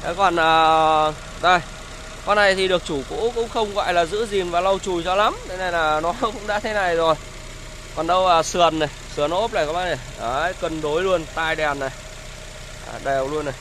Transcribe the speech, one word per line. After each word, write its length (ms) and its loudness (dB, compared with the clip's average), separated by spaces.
Đấy, 140 -4
còn, 180 4
ờ, 760 6
đây. 180 6
Con 100 4
này 200 6
thì 120 2
được 180 2
chủ 240 -2
cũ 260 -2
cũng 140 -2
không 240 -2
gọi 200 0
là 120 4
giữ 200 -2
gìn 240 -2
và 120 0
lau 180 2
chùi 240 -4
cho 120 0
lắm, 200 2
thế 80 -8
nên 160 -4
là 260 2
nó 180 -2
<laughs> 40 -4
cũng 260 -4
đã 120 0
thế 140 -6
này 220 0
rồi. 200 4
Còn 120 -4
đâu 220 4
là 140 6
sườn 360 2
này, 100 0
sườn 160 0
ốp 220 -2
này 120 2
các 80 -4
bác 120 -2
này. 120 -2
Đấy, 420 -2
cân 200 -4
đối 220 0
luôn, 220 0
tai 200 0
đèn 240 -2
này. 100 -4
À, 120 -10
đều 220 0
luôn 180 -4
này. 160 -6